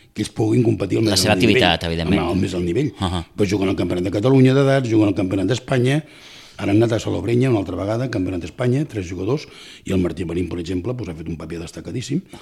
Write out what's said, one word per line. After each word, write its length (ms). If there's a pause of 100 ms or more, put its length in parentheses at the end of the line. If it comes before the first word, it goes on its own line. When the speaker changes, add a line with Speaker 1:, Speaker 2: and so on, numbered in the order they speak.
(140)
Speaker 1:
que 120
ells 80
puguin 320
competir 340
al 60
Speaker 2:
La 80
Speaker 1:
més 80
Speaker 2:
seva 140
Speaker 1:
alt 60
nivell. 200
Speaker 2:
activitat, 260
evidentment. 340
Speaker 1:
Home, 120
al 80
més 160
alt 80
nivell. 240 (100)
Speaker 2:
Ahà. 220 (160)
Speaker 1:
Pues 120
juguen 200
al 80
Campionat 260
de 80
Catalunya 460
d'edats, 320
juguen 180
al 80
Campionat 320
d'Espanya, 520 (580)
ara 160
han 80
anat 160
a 20
Salobreña 540
una 80
altra 160
vegada, 340
Campionat 300
d'Espanya, 480
tres 180
jugadors, 380 (400)
i 80
el 80
Martí 240
Marín, 240
per 100
exemple, 380
pues, 120
ha 60
fet 140
un 80
paper 240
destacadíssim. 600 (180)